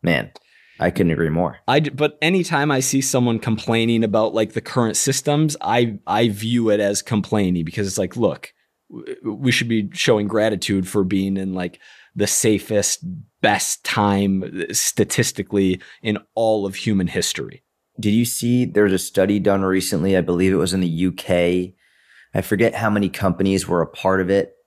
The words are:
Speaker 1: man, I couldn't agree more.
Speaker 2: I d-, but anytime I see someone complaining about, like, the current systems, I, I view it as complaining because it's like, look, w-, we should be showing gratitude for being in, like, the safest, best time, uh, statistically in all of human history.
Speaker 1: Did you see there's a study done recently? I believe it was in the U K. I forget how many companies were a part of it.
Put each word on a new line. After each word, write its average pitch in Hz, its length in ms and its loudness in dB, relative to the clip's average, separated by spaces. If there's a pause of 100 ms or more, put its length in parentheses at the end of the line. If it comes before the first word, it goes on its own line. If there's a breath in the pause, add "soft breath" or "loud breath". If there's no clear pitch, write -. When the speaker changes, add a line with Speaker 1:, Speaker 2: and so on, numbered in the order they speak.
Speaker 1:
man, 71 300 0 (480 soft breath)
I 87 100 2
couldn't 87 220 2
agree 80 180 0
more. 82 380 -2
Speaker 2:
I 135 120 4
d-, 147 120 -2
but 147 280 -2
anytime 165 520 0
I 131 80 2
see 131 200 0
someone 123 380 2
complaining 113 640 0
about, 110 300 2
like, 110 200 0
the - 60 -4
current 113 380 -2
systems, 147 640 0
I, 113 460 0
I 110 220 2
view 110 420 0
it 104 80 4
as 101 240 0
complaining 95 600 0
because 98 240 -6
it's 92 120 -6
like, 92 180 -4
look, 101 360 -4 (360)
w-, 120 340 -14
we 123 280 -2
should 123 180 -2
be 110 240 0
showing 107 340 0
gratitude 101 600 -2
for 101 160 0
being 98 340 0
in, 95 160 -6
like, 90 260 -8 (360 loud breath)
the 101 120 0
safest, - 760 0 (360)
best - 440 0
time, 98 580 2
uh, 92 300 -8
statistically 101 1040 0 (220 loud breath)
in 107 160 -2 (160)
all 110 320 2
of 95 100 -6
human 98 320 0
history. - 560 -6 (360)
Speaker 1:
Did 107 120 0
you 117 140 4
see 120 400 0
there's 104 280 2
a 92 60 2
study 101 400 0
done 98 220 2
recently? 95 560 0
I 90 40 4
believe 90 300 2
it 95 60 2
was 87 160 0
in 95 80 0
the 90 60 2
U 85 240 0
K. 90 640 0 (580 soft breath)
I 98 80 0
forget 95 320 2
how 107 160 -2
many 101 200 0
companies 95 580 0
were 87 160 2
a 80 40 -2
part 95 320 0
of 90 120 -2
it. 98 200 0 (160)